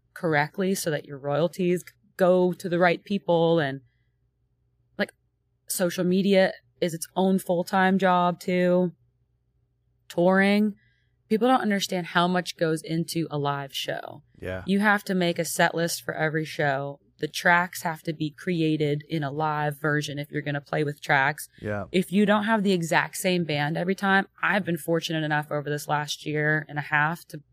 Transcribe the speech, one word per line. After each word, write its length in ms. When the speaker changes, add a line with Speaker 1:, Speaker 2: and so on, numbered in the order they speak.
Speaker 1:
correctly 640
so 160
that 160
your 120
royalties 680
go 360
to 160
the 100
right 260
people. 560
And, 200
like, 140
social 360
media 480
is 140
its 200
own 240
full-time 600
job 420
too. 520
Touring. 640
People 200
don't 120
understand 480
how 200
much 280
goes 260
into 480
a 80
live 360
show. 480
Speaker 2:
Yeah. 260
Speaker 1:
You 120
have 260
to 100
make 240
a 60
set 300
list 300
for 100
every 300
show. 560
The 80
tracks 560
have 220
to 80
be 180
created 800
in 160
a 80
live 480
version 380
if 120
you're 120
gonna 180
play 240
with 180
tracks. 460
Speaker 2:
Yeah. 300
Speaker 1:
If 220
you 140
don't 180
have 180
the 100
exact 440
same 280
band 320
every 200
time, 320
I've 220
been 120
fortunate 480
enough 260
over 180
this 200
last 380
year 420
and 100
a 40
half 460
to 120